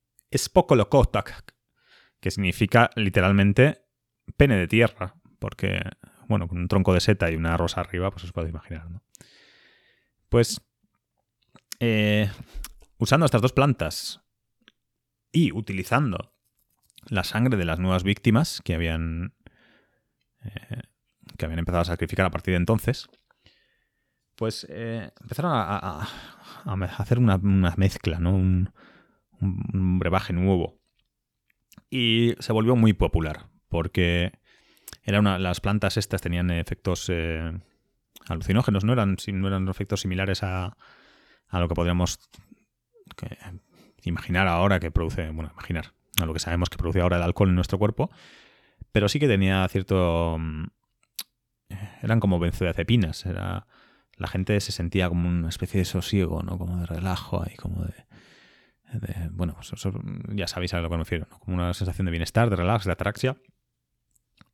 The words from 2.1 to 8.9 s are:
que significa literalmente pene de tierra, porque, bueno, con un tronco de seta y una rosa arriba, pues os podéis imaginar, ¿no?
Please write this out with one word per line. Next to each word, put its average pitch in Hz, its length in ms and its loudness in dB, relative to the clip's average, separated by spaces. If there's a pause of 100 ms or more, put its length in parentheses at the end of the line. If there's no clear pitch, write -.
que - 140 -4
significa 104 640 2
literalmente 101 880 4 (540)
pene 135 200 6
de 87 120 2
tierra, 110 480 2 (240)
porque, 98 400 -4 (480)
bueno, 98 180 0
con 90 120 -6
un 87 100 -2
tronco 95 260 4
de 87 60 6
seta 90 300 2
y 82 40 -2
una 82 220 0
rosa 85 240 -2
arriba, 90 320 -4
pues - 120 -16
os 87 80 -12
podéis 82 180 -6
imaginar, 82 380 -12
¿no? 85 140 -14 (1300)